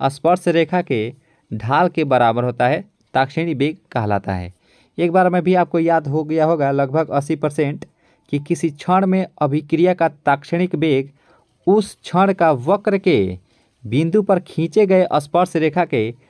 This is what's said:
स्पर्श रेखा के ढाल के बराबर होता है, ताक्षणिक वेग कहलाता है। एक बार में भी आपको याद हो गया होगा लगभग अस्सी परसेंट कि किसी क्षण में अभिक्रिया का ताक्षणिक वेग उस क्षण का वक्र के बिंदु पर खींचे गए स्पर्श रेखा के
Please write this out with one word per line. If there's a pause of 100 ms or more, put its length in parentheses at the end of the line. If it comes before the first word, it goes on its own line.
स्पर्श
रेखा
के (380)
ढाल
के
बराबर
होता
है, (300)
ताक्षणिक
वेग (160)
कहलाता
है। (460)
एक
बार
में
भी
आपको
याद
हो
गया
होगा
लगभग
अस्सी
परसेंट (480)
कि
किसी
क्षण
में (120)
अभिक्रिया
का
ताक्षणिक
वेग (560)
उस
क्षण
का
वक्र
के (460)
बिंदु
पर
खींचे
गए
स्पर्श
रेखा
के (160)